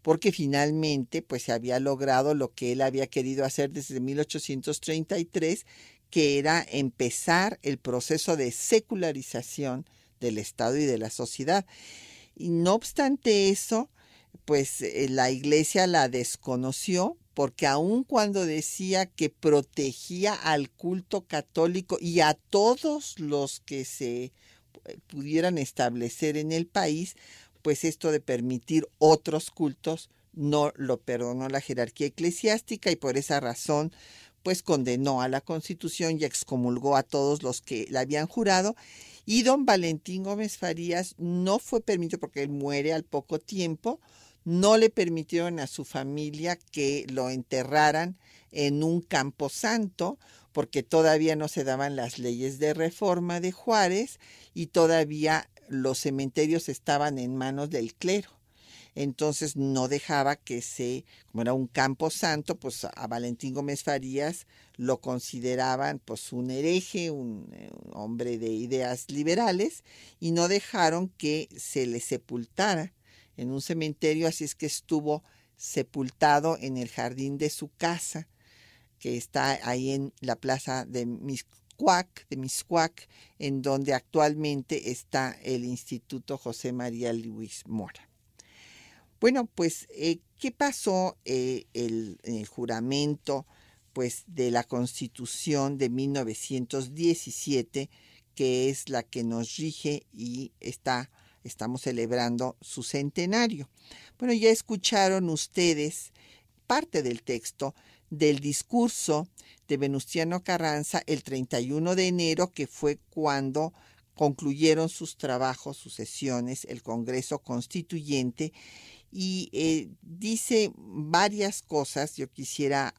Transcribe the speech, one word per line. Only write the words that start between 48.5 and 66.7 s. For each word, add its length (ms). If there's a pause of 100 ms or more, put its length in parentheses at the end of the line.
en 300
un 200
camposanto, 1160 (360)
porque 280
todavía 540
no 140
se 160
daban 320
las 200
leyes 400
de 160
reforma 680
de 100
Juárez 680 (320)
y 140
todavía 800 (180)
los 320
cementerios 720
estaban 500
en 160
manos 340
del 240
clero. 360 (680)
Entonces 600
no 320
dejaba 480
que 260
se, 420 (220)
como 160
era 100
un 140
camposanto, 880
pues 280
a 220
Valentín 460
Gómez 300
Farías 640 (280)
lo 260
consideraban, 960
pues, 340
un 160
hereje, 640